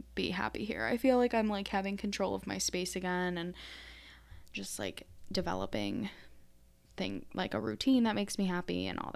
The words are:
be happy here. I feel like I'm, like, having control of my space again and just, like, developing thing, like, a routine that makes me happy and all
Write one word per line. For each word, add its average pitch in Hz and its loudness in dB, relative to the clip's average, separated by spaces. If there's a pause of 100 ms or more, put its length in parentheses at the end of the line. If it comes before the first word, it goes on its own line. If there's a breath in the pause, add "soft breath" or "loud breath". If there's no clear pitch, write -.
(140)
be 190 2
happy 202 -2
here. 113 -2
I 165 2
feel 254 6
like 247 6
I'm, 220 4
like, 202 0
having 196 0
control 196 0
of 196 -6
my 202 -2
space 180 0
again 180 0
and 175 -4 (1000 loud breath)
just, - -6
like, - -6 (240)
developing 104 0 (880 loud breath)
thing, - -2
like, - -2
a - 0
routine 226 4
that 220 4
makes 208 -2
me 196 4
happy 180 0
and - -2
all - -6